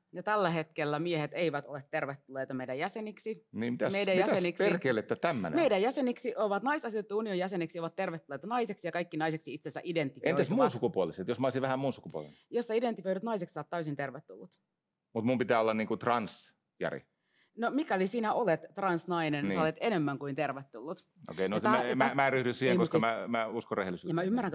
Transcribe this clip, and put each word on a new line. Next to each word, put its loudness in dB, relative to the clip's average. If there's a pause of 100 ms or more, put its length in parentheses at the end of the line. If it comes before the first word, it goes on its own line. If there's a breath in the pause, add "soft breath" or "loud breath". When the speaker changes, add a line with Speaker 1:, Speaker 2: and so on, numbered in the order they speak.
(120)
Speaker 1:
Ja -10
tällä 2
hetkellä 0
miehet 0
eivät 0
ole -10
tervetulleita -6
meidän -4
jäseniksi. -6
Speaker 2:
Niin -2
mitäs, 0
Speaker 1:
Meidän 2
Speaker 2:
mitäs 4
Speaker 1:
jäseniksi 2
Speaker 2:
perkelettä 2
tämmönen 0
on? 4
Speaker 1:
meidän 4
jäseniksi 0
ovat, 0
Naisasioiden -2
Unionin 0
jäseniksi -2
ovat -6
tervetulleita -6
naiseksi -2
ja -6
kaikki -4
naiseksi -2
itsensä -10
identifioituvat. 0
Speaker 2:
Entäs 2
muunsukupuoliset, 0
jos 0
mä 2
olisin 0
vähän 0
muunsukupuolinen? -6 (140)
Speaker 1:
Jos -2
sä -2
identifioidut 0
naiseksi, -4
sä -6
oot -8
täysin -4
tervetullut. -10 (640)
Speaker 2:
Mut 0
mun 4
pitää 4
olla 4
niinku 0
trans-Jari. -2 (540)
Speaker 1:
No 0
mikäli 0
sinä 0
olet 2 (140)
transnainen, 0
Speaker 2:
Niin. 0
Speaker 1:
sä 2
olet 2
enemmän 0
kuin -6
tervetullut. -6 (240)
Speaker 2:
Okei, 0
no 0
Speaker 1:
Ja 2
Speaker 2:
se 4
mä, 6
Speaker 1:
tää, 2
ja 0
Speaker 2:
mä, 6
Speaker 1:
täs-, 0
Speaker 2:
mä 4
en 4
ryhdy 2
siihen, 2
Speaker 1:
ei, 4
mut 4
Speaker 2:
koska 4
Speaker 1:
siis 0
Speaker 2:
mä, -6
mä 0
uskon -4
rehellisyyteen. -2
Speaker 1:
ja 0
mä 0
ymmärrän 0